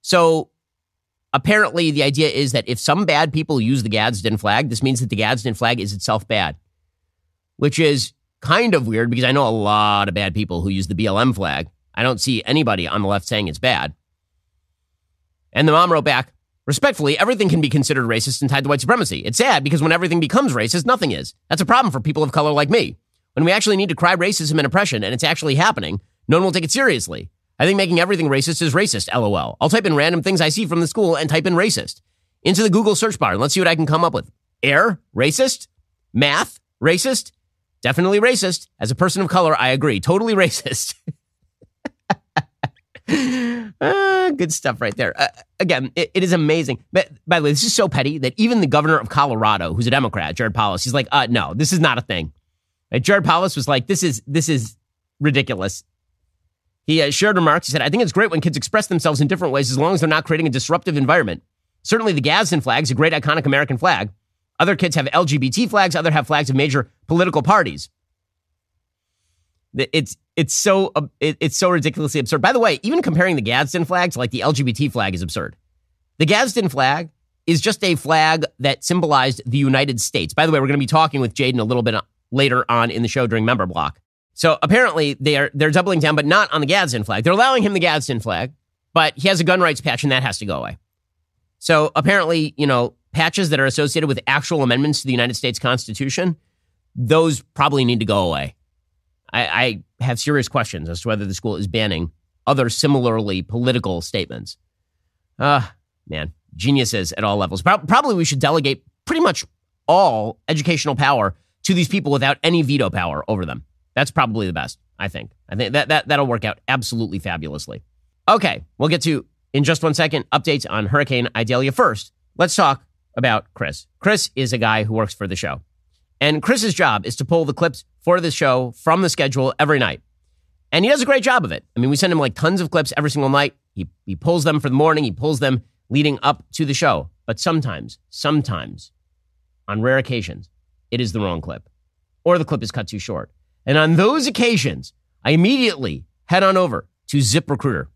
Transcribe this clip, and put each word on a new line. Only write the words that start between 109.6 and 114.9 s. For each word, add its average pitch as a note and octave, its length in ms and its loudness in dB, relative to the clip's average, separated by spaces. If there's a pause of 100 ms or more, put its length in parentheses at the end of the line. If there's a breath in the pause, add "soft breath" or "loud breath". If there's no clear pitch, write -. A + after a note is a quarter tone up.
all C3+ 640 2
educational D3+ 480 0
power B2+ 400 2 (260)
to F#3+ 120 0
these F3 120 2
people F3+ 240 -2
without C#3 320 0
any E3 200 2
veto C3 280 0
power E2 380 -4
over G2 180 -2
them. B1+ 160 -10 (320)
That's B2+ 160 0
probably A2+ 380 -2
the F2+ 40 -4
best, C#2+ 280 -8 (180)